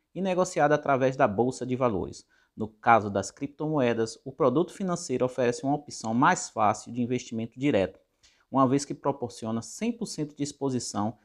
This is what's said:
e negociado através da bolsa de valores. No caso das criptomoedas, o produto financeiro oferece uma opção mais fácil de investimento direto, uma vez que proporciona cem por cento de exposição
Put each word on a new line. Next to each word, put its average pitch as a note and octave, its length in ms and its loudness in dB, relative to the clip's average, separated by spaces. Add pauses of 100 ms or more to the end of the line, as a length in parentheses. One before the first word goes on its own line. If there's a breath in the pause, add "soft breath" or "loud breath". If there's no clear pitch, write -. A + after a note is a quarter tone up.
(140)
e F3 80 -8
negociado F3 520 2
através C3+ 420 2
da C3+ 120 4
bolsa A#2+ 380 0
de B2+ 100 -2
valores. A#2 520 -2 (300)
No G#2+ 100 -6
caso A2 420 4
das G2 220 -2
criptomoedas, C3 960 -2
o C3+ 80 -10
produto D3+ 400 2
financeiro E3+ 500 -2
oferece B2 400 0
uma C#3 120 0
opção A2+ 380 -8
mais D#3 360 4
fácil A2 420 0
de A#2+ 100 -4
investimento A#2 560 -4
direto, B2+ 440 0 (500 soft breath)
uma C3 160 4
vez C#3 160 2
que - 100 -10
proporciona A#2 680 -6
cem A#3 320 -6
por A3 120 -8
cento D3+ 300 -8
de D3 80 -4
exposição B2 800 -4